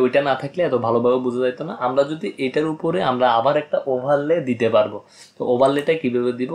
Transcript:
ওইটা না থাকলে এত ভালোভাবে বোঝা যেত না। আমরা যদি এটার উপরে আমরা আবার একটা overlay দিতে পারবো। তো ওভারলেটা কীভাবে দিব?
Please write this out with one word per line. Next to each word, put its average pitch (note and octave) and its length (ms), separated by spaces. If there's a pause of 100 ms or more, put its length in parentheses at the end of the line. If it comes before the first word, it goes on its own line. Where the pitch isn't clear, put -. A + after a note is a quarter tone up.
ওইটা B2+ 240
না C3 140
থাকলে C#3+ 260
এত C3 80 (100)
ভালোভাবে A#2+ 380
বোঝা B2 220
যেত B2 220
না। - 60 (120)
আমরা C3 160 (100)
যদি D#3+ 160 (180)
এটার C#3+ 280
উপরে E3 240 (120)
আমরা B2+ 160 (120)
আবার C3+ 240
একটা - 160 (140)
overlay C#3+ 440 (120)
দিতে A#2 280
পারবো। G#2 220 (380)
তো - 40 (120)
ওভারলেটা C#3+ 400 (100)
কীভাবে B2 380
দিব? B2+ 140